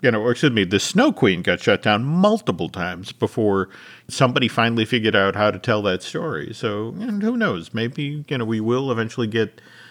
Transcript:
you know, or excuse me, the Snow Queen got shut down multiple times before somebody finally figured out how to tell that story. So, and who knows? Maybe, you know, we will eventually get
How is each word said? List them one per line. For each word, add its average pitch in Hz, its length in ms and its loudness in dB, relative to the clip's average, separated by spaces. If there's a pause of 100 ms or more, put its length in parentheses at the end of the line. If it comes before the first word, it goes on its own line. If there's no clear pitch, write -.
you 127 100 4
know, 107 100 0
or 120 100 2
excuse 131 200 2
me, 104 140 2
the 95 140 2
Snow 247 340 2
Queen 92 280 2
got 90 200 0
shut - 220 2
down 107 200 2
multiple 165 640 0
times 90 460 -8
before 101 560 0 (400)
somebody 123 400 0
finally 117 340 2
figured 110 320 0
out 98 220 4
how 104 140 4
to 98 80 -4
tell 107 240 0
that 92 200 0
story. 123 500 -6
So, 110 360 -4 (100)
and 208 240 -6
who 240 140 -2
knows? 131 360 -4
Maybe, 143 540 -6
you 139 100 -4
know, 117 80 -4
we 113 140 -2
will 123 320 0
eventually 113 360 -2
get 107 340 -2 (300)